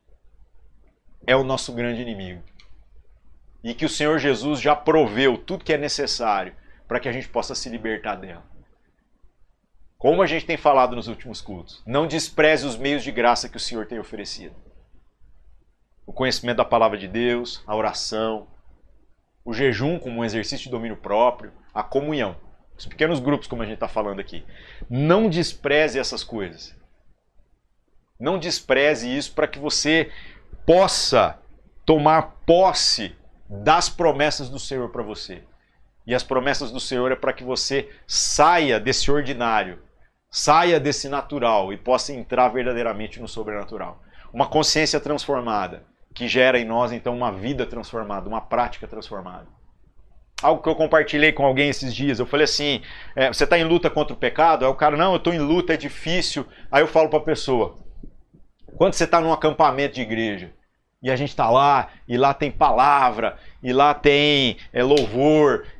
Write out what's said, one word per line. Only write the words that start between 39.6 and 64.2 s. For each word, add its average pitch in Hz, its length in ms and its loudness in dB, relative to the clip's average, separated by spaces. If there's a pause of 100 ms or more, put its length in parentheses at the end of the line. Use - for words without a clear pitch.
saia 165 520 4
desse 139 280 -4
natural 120 640 -2
e 104 40 -8
possa 123 360 0
entrar 127 360 2
verdadeiramente 117 720 -4
no 113 80 -12
sobrenatural. 104 720 -10 (300)
Uma 131 160 0
consciência 156 500 2
transformada, 120 880 -4 (280)
que 120 140 -10
gera 123 320 4
em 117 60 0
nós, 117 260 0
então, 120 260 -6
uma 120 140 -2
vida 117 340 -6
transformada, 104 640 -10
uma 110 120 -6
prática - 480 -2
transformada. 90 580 -14 (960)
Algo 151 180 4
que - 80 -2
eu 160 60 4
compartilhei 151 560 4
com 139 160 0
alguém 139 220 4
esses 131 260 -4
dias, 127 240 0
eu - 80 0
falei 151 180 4
assim: 143 380 -2 (320)
é, 135 140 2
"Você 131 180 2
tá 175 100 4
em 170 60 4
luta 165 260 2
contra 147 240 -2
o 120 60 -12
pecado?" 156 460 2
Aí 135 80 4
o - 20 0
cara, 151 220 2
"Não, 180 160 4
eu 175 80 0
tô 170 120 0
em 175 60 -2
luta, 165 360 2
é - 20 -4
difícil." 151 680 -4 (240)
Aí 139 140 6
eu 160 60 2
falo 160 200 4
pra 151 120 2
pessoa, 135 580 -2 (960)
"Quando 185 180 4
você 165 120 0
tá 170 140 4
num 160 120 0
acampamento 143 640 2
de 123 60 -8
igreja, 107 520 -4 (480)
e 123 100 -4
a 131 60 0
gente 139 180 -4
tá 117 140 2
lá, 135 420 4 (160)
e 120 100 -4
lá 135 180 4
tem 143 160 -4
palavra, 127 880 4 (240)
e 123 100 -2
lá 143 200 6
tem, 143 640 4 (160)